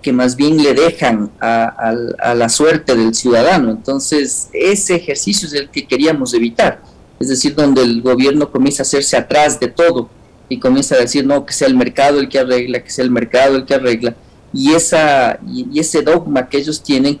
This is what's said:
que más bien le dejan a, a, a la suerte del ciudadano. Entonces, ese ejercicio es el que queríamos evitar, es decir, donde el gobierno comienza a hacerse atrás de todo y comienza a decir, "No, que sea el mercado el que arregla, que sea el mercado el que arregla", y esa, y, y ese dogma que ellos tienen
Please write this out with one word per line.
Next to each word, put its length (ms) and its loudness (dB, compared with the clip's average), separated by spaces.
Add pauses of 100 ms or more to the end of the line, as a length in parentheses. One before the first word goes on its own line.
que 120 -2
más 240 0
bien 260 2
le 100 4
dejan 680 0
a, 240 0
a, 640 -4
a 60 0
la 120 2
suerte 460 2
del 180 2
ciudadano. 600 2
Entonces, 800 -4
ese 420 0
ejercicio 540 -4
es 60 -12
el 140 -6
que 200 -10
queríamos 440 0
evitar, 480 -2 (380)
es 80 -4
decir, 300 -2
donde 260 4
el 200 0
gobierno 500 2
comienza 300 0
a 20 -2
hacerse 320 -2
atrás 420 0
de 80 -4
todo 420 0 (400)
y 120 -8
comienza 340 0
a 40 6
decir, 280 0
"No, 180 0
que 80 -12
sea 140 -2
el 80 4
mercado 460 2
el 80 -4
que 100 -2
arregla, 460 -2
que 60 -20
sea 140 -4
el 60 0
mercado 460 2
el 80 -4
que 100 -2
arregla", 400 -2 (380)
y 220 2
esa, 760 2
y, 240 -8
y 80 -2
ese 220 -2
dogma 460 0
que 100 -2
ellos 260 -6
tienen 360 0